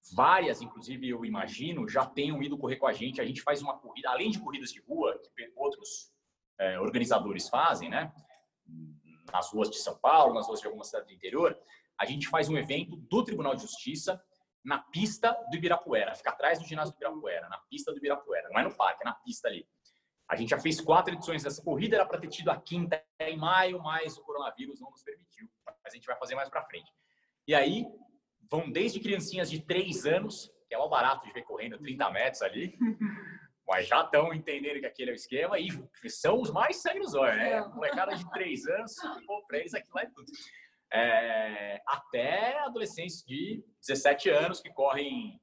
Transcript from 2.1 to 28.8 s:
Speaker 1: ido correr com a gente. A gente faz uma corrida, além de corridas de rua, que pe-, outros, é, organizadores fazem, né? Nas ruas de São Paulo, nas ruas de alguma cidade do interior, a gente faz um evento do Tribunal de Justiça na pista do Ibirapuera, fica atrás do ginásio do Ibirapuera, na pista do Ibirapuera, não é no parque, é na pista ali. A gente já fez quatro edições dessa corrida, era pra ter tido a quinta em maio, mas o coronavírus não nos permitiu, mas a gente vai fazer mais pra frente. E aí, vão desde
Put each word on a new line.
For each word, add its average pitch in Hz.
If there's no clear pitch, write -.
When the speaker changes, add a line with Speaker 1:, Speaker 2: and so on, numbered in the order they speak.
Speaker 1:
ido 143
correr 131
com 135
a 113
gente. 127
A 113
gente 120
faz 147
uma 135
corrida, -
além 196
de 190
corridas 139
de -
rua, -
que -
pe-, 117
outros, -
é, 95
organizadores 107
fazem, 139
né? 156
Nas 90
ruas 107
de -
São -
Paulo, 139
nas 110
ruas 110
de -
alguma 107
cidade -
do 98
interior, 113
a 98
gente 139
faz 151
um 156
evento -
do 214
Tribunal 143
de 120
Justiça 156
na 135
pista 214
do 165
Ibirapuera, 160
fica -
atrás 156
do 165
ginásio 151
do -
Ibirapuera, 87
na 95
pista 143
do 143
Ibirapuera, 101
não -
é -
no -
parque, 95
é -
na 117
pista -
ali. 87
A 87
gente 120
já 147
fez 156
quatro 175
edições 160
dessa 143
corrida, 214
era 196
pra 170
ter 165
tido 160
a 165
quinta 165
em 160
maio, 180
mas 160
o -
coronavírus 143
não -
nos -
permitiu, 220
mas -
a 123
gente 120
vai 123
fazer 127
mais 135
pra -
frente. -
E 151
aí, 170
vão 160
desde 196